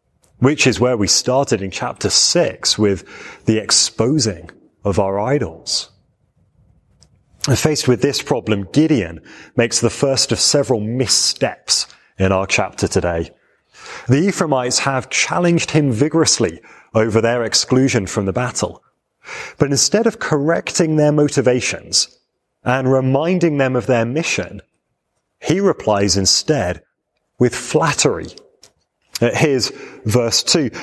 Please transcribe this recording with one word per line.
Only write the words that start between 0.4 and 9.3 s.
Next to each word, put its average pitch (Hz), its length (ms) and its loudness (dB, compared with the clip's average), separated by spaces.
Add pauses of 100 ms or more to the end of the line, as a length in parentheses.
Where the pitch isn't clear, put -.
is 104 140 2
where 123 160 2
we 101 100 0
started 127 540 0
in 95 100 -8
chapter - 380 -8
six - 720 0
with 101 260 2 (400)
the 107 140 2
exposing 107 920 0 (360)
of 101 140 2
our 98 220 0
idols. 110 720 -4 (1600)
And 135 120 2
faced 151 280 0
with 123 140 2
this 139 220 0
problem, 104 500 -2
Gideon 127 480 0 (340)